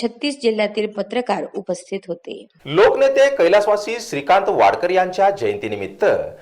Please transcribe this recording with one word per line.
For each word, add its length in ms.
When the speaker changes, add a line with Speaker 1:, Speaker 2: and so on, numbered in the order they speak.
Speaker 1:
छत्तीस 400
जिल्ह्यातील 440
पत्रकार 580
उपस्थित 520
होते. 380
Speaker 2:
लोकनेते 720
कैलासवासी 640
श्रीकांत 480
वाडकर 420
यांच्या 400
जयंतीनिमित्त 720